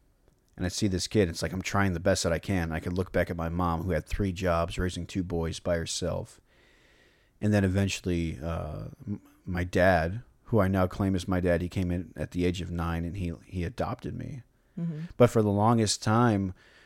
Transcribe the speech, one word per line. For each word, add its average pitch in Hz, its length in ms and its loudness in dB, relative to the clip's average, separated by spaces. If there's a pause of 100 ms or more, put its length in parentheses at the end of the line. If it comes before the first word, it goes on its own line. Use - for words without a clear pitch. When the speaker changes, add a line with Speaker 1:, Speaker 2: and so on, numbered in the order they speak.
(580)
Speaker 1:
And 92 80 -2
I 90 40 -2
see - 180 0
this 92 200 -2
kid, 101 220 4
it's - 120 -8
like, 82 120 -4
I'm 90 80 -4
trying 98 320 0
the 82 80 -4
best 95 220 2
that 85 100 0
I 78 60 0
can. 85 340 -2
I 78 80 -4
can 90 120 -6
look 92 180 -2
back 87 180 0
at 87 80 -6
my 85 120 -2
mom 85 340 0
who 92 80 -2
had 78 140 0
three 98 280 -2
jobs, 85 440 0
raising 90 280 -4
two 95 180 -4
boys 82 360 -4
by 87 180 0
herself. 87 600 -6 (1040)
And 107 120 4
then 101 100 6
eventually, 92 800 0
uh, 80 420 -6 (220)
m-, 101 140 -8 (240)
my 90 180 -2
dad, 90 580 4 (240)
who 113 140 2
I 92 80 4
now 95 200 4
claim 98 280 0
as 90 120 -4
my 92 120 0
dad, 87 220 2
he 87 80 -4
came 92 200 -2
in 87 280 -4
at - 140 -6
the 87 140 0
age 90 160 0
of 87 100 -8
nine 85 340 -2
and 85 120 -6
he, 87 140 -4 (140)
he 90 180 -6
adopted 82 540 -6
me. 80 240 -10 (360)
Speaker 2:
Mm-hmm. 165 220 -6 (180)
Speaker 1:
But 123 120 8
for 113 120 4
the 107 80 2
longest 107 540 2
time, 107 500 2 (320)